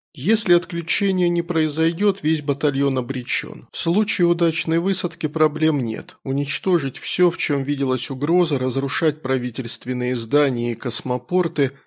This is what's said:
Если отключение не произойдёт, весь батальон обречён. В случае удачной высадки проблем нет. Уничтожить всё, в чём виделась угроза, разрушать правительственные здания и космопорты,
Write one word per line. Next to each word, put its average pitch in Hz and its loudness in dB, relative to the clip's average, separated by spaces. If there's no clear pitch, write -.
Если 190 2
отключение 175 0
не 170 0
произойдёт, 165 0
весь 156 2
батальон 139 0
обречён. - -6
В - -12
случае 180 0
удачной 165 2
высадки 180 -2
проблем 147 2
нет. - -8
Уничтожить 139 -2
всё, - 2
в 175 -8
чём 139 -2
виделась 131 -2
угроза, 147 2
разрушать 135 0
правительственные 123 -2
здания 120 0
и 113 -4
космопорты, 131 -2